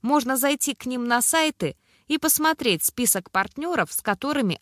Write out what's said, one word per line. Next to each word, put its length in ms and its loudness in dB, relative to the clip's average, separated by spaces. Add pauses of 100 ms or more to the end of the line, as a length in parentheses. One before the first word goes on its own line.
Можно 360 2
зайти 360 0
к 120 -12
ним 200 -4
на 160 2
сайты 540 0 (320)
и 100 0
посмотреть 680 0
список 440 0
партнёров, 640 -2
с 100 -6
которыми 600 0